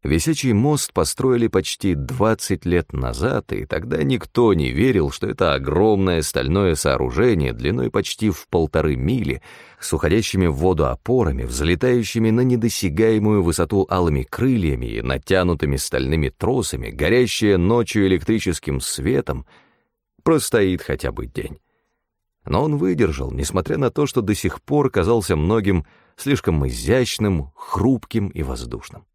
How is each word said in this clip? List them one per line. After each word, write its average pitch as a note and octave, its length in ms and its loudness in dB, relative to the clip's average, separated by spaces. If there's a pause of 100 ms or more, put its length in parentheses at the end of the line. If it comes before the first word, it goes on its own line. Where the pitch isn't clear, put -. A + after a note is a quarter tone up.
Висячий A#2+ 500 0
мост C3+ 400 0
построили A#2+ 520 0
почти F#2+ 480 0
двадцать D#2 720 -2
лет E2+ 260 0
назад, C2 600 -4
и G2+ 140 -6
тогда B2+ 340 -4
никто A#2+ 540 2
не C#2 160 0
верил, F2 400 2
что - 160 -6
это E2 260 0
огромное F2 720 2
стальное E2 500 0
сооружение C#2 800 0
длиной B1 380 -2
почти - 400 -2
в - 160 -8
полторы D#2 480 0
мили, D2 480 -2 (360)
с - 140 -6
уходящими F#2 540 2
в D2 80 0
воду D#2 320 2
опорами, D2 560 -2
взлетающими G#2 880 0
на A#2 100 2
недосягаемую G#2+ 1000 2
высоту F2 460 2
алыми E2 340 2
крыльями E2 640 0
и A1 160 -6
натянутыми D2+ 720 0
стальными C2+ 540 -2
тросами, F#2 600 -4
горящее G2+ 680 2
ночью G#2 500 2
электрическим F2 720 0
светом, C#2 640 -4 (800)
простоит G#2+ 580 2
хотя C2+ 300 -4
бы G#1+ 160 -10
день. - 320 -10 (840)
Но G#2+ 200 0
он D3+ 140 0
выдержал, D#2 540 0
несмотря D#2 460 -2
на C3 140 0
то, D3 160 0
что B2 160 -2
до G2+ 100 0
сих - 300 -4
пор C#3+ 260 0
казался G2 460 2
многим F#2+ 500 2 (300)
слишком E2+ 520 0
изящным, E2+ 880 0
хрупким C3 760 -2
и - 120 -8
воздушным. A#1+ 720 -10